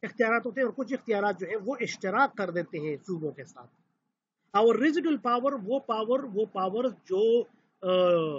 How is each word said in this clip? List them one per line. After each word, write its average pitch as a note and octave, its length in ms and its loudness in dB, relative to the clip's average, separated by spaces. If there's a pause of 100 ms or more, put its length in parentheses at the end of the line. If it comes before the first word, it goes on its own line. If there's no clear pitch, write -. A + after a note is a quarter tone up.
इख्तियारात A3+ 420 0
होते A#3+ 140 -6
हैं B3+ 80 2
और G#3+ 60 -8
कुछ C4 180 -6
इख्तियारात G3+ 460 -2
जो F3+ 80 -8
है G3 100 -6
वो G#3+ 200 -4
इश्तराक A#3 580 -2
कर F#3 160 -4
देते F3 280 -6
हैं D3+ 180 -6
सूबों D#3 360 -8
के C3+ 120 -16
साथ। A#2+ 220 -20 (880)
और A3 240 6
residual D#4 360 2
power B3 380 0
वो A#3 240 -2
power, A#3 420 -2
वो G#3+ 260 -4
power G#3+ 440 -2
जो, G#3+ 520 0 (400)
अ, F#3 80 -2 (480)